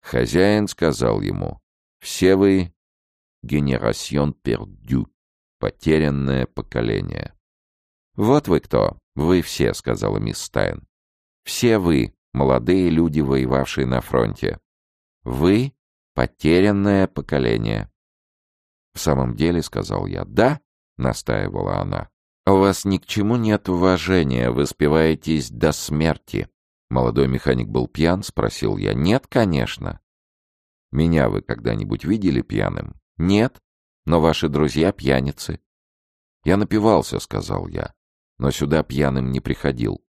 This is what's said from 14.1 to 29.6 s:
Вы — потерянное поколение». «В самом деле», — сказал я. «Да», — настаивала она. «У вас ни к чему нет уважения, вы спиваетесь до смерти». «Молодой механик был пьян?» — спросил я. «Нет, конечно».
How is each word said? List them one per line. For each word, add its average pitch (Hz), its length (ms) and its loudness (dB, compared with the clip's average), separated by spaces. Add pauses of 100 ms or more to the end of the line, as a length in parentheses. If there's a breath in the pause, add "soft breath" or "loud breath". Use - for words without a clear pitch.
Вы — 90 500 2 (420)
потерянное 98 920 2
поколение». 57 840 -2 (1000)
«В - 60 -14
самом 67 360 0
деле», — 82 280 0
сказал 50 420 -6
я. 50 180 -6
«Да», — 123 380 0 (360)
настаивала 50 840 -4
она. 50 300 -6 (360)
«У 95 120 6
вас 98 280 2
ни 98 140 0
к - 60 -10
чему 107 300 0
нет 107 320 0
уважения, 87 840 2
вы 65 160 0
спиваетесь 78 840 0
до 73 220 0
смерти». - 760 -4 (420)
«Молодой 64 380 0
механик 64 400 -2
был 62 200 -2
пьян?» — 85 360 0
спросил - 540 -4
я. 50 160 -4
«Нет, 87 340 0
конечно». 67 720 -2 (920)